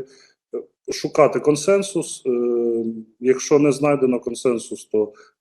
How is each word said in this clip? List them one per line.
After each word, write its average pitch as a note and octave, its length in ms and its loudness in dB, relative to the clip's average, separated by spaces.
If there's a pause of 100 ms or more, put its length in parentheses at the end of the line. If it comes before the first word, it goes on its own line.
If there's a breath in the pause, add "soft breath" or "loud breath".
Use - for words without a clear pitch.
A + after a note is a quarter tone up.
(540 soft breath)
е, - 380 -12
шукати C#3+ 480 2
консенсус. F3 840 0
Е, B2+ 40 0 (880)
якщо B2+ 380 2
не D3 140 4
знайдено C3 480 2
консенсус, A#2 640 -4
то G#2+ 280 -2 (280 soft breath)